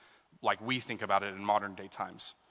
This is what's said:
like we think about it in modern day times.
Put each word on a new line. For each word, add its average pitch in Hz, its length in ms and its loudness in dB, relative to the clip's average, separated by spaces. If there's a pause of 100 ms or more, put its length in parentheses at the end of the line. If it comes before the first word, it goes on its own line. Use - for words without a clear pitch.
(420)
like 101 180 2
we 123 200 0
think 107 200 -6
about 98 220 4
it 101 120 -4
in 98 80 -10
modern 101 320 2
day 98 140 -12
times. 90 460 -8 (160)